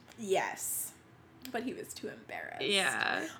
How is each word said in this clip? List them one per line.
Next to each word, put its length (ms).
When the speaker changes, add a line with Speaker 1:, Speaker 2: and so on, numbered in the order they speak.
Speaker 1:
Yes. 720
But 140
he 80
was 220
too 140
embarrassed. 540
Speaker 2:
Yeah. 640